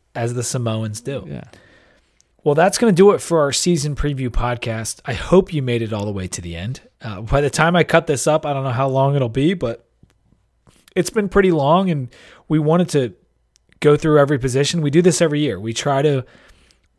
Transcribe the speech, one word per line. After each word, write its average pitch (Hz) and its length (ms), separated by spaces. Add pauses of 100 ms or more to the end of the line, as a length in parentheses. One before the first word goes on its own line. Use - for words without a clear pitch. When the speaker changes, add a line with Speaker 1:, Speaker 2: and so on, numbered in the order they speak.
(140)
Speaker 1:
as 120 200
the 123 80
Samoans 110 580
do. 123 260
Speaker 2:
Yeah. - 180 (1000)
Speaker 1:
Well, 147 100
that's 175 220
gonna 226 160
do 185 200
it 143 100
for 165 180
our 139 120
season 151 420
preview 131 340
podcast. 117 800
I 113 80
hope - 400
you 147 80
made 123 180
it 110 120
all 104 120
the 104 80
way 92 140
to 87 160
the 85 120
end. 98 280 (180)
Uh, 104 220
by 139 180
the 143 100
time 170 260
I 165 80
cut 170 240
this 139 180
up, 156 180
I 147 80
don't 135 120
know 135 60
how 131 180
long 135 280
it'll 131 140
be, 143 240
but 127 340 (1080)
it's 180 160
been 202 200
pretty 190 220
long, 160 380
and 135 180 (400)
we 156 100
wanted 160 320
to 123 240 (640)
go 147 160
through 151 220
every 139 200
position. 139 440
We 143 80
do 160 100
this 175 220
every 147 180
year. 117 180
We 113 140
try 139 300
to 139 240 (720)